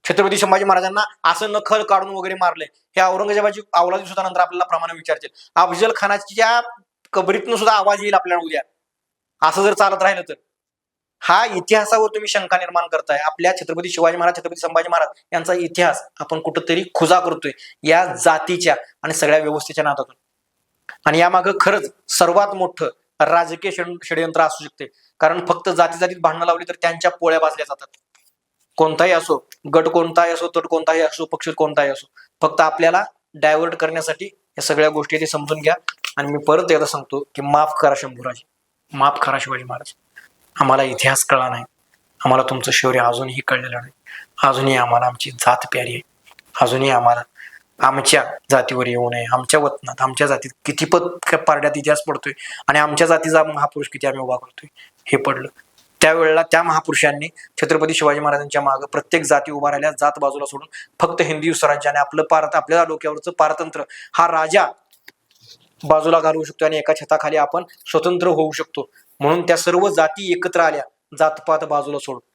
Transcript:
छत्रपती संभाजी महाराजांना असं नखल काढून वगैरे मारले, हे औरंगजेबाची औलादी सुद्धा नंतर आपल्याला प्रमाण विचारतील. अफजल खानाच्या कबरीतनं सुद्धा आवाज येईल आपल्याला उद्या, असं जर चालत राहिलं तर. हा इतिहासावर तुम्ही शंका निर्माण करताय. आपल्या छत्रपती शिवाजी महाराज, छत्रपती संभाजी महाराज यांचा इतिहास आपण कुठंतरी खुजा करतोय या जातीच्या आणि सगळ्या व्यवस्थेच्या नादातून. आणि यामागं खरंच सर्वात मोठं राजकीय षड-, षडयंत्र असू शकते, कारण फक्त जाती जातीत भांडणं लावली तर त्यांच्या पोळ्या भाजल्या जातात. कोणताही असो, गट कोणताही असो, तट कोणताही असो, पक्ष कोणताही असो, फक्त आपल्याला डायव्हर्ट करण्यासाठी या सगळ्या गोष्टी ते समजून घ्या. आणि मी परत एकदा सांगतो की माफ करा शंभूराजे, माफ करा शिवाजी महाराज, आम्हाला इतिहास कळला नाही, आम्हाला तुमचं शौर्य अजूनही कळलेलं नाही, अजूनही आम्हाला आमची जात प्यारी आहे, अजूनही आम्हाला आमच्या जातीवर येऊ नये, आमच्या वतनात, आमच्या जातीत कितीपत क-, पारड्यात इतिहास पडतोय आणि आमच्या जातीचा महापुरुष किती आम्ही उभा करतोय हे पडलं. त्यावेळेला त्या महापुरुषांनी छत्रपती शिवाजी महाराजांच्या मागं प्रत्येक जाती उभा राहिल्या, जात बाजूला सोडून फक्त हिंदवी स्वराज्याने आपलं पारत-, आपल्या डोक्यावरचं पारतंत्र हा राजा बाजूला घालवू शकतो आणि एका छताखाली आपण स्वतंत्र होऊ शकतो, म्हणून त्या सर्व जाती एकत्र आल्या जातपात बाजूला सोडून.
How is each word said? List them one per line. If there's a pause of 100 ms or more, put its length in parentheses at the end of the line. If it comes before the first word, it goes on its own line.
छत्रपती
संभाजी
महाराजांना (220)
असं
नखल
काढून
वगैरे
मारले, (320)
हे
औरंगजेबाची (180)
औलादी
सुद्धा
नंतर
आपल्याला
प्रमाण
विचारतील. (280)
अफजल
खानाच्या (520)
कबरीतनं
सुद्धा
आवाज
येईल
आपल्याला
उद्या, (800)
असं
जर
चालत
राहिलं
तर. (880)
हा
इतिहासावर
तुम्ही
शंका
निर्माण
करताय.
आपल्या
छत्रपती
शिवाजी
महाराज,
छत्रपती
संभाजी
महाराज (100)
यांचा
इतिहास (180)
आपण
कुठंतरी (120)
खुजा
करतोय (300)
या (100)
जातीच्या (280)
आणि
सगळ्या
व्यवस्थेच्या
नादातून. (920)
आणि
यामागं
खरंच (180)
सर्वात
मोठं (320)
राजकीय
षड-,
षडयंत्र
असू
शकते, (340)
कारण
फक्त
जाती
जातीत
भांडणं
लावली
तर
त्यांच्या
पोळ्या
भाजल्या
जातात. (920)
कोणताही
असो, (380)
गट
कोणताही
असो,
तट
कोणताही
असो,
पक्ष
कोणताही
असो, (360)
फक्त
आपल्याला (300)
डायव्हर्ट
करण्यासाठी
या
सगळ्या
गोष्टी
ते
समजून
घ्या. (420)
आणि
मी
परत
एकदा
सांगतो (120)
की
माफ
करा
शंभूराजे, (500)
माफ
करा
शिवाजी
महाराज, (640)
आम्हाला
इतिहास
कळला
नाही, (560)
आम्हाला
तुमचं
शौर्य
अजूनही
कळलेलं
नाही, (520)
अजूनही
आम्हाला
आमची
जात
प्यारी
आहे, (600)
अजूनही
आम्हाला (560)
आमच्या (280)
जातीवर
येऊ
नये,
आमच्या
वतनात,
आमच्या
जातीत (140)
कितीपत (240)
क-,
पारड्यात
इतिहास
पडतोय (360)
आणि
आमच्या
जातीचा
महापुरुष
किती
आम्ही
उभा
करतोय (380)
हे
पडलं. (520)
त्यावेळेला
त्या
महापुरुषांनी (300)
छत्रपती
शिवाजी
महाराजांच्या
मागं
प्रत्येक
जाती
उभा
राहिल्या,
जात
बाजूला
सोडून (320)
फक्त
हिंदवी
स्वराज्याने
आपलं
पारत-,
आपल्या
डोक्यावरचं
पारतंत्र (320)
हा
राजा (1160)
बाजूला
घालवू
शकतो
आणि
एका
छताखाली
आपण (260)
स्वतंत्र
होऊ
शकतो, (320)
म्हणून
त्या
सर्व
जाती
एकत्र
आल्या (360)
जातपात
बाजूला
सोडून. (140)